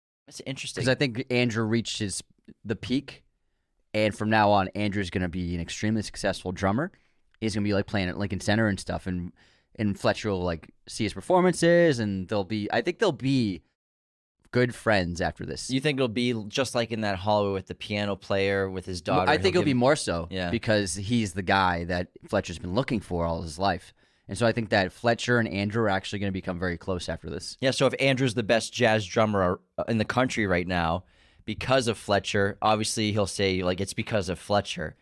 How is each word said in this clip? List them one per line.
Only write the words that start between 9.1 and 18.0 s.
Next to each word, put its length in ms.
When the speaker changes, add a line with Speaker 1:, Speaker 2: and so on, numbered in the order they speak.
Speaker 2:
and 220
Fletcher 320
will, 140
like, 280
see 160
his 80
performances, 840
and 300
they'll 160
be, 260
I 120
think 180
they'll 140
be 480
good 240
friends 460
after 240
this. 240
Speaker 1:
You 100
think 200
it'll 100
be 220
l-, 180
just 260
like 160
in 100
that 140
hallway 380
with 140
the 80
piano 420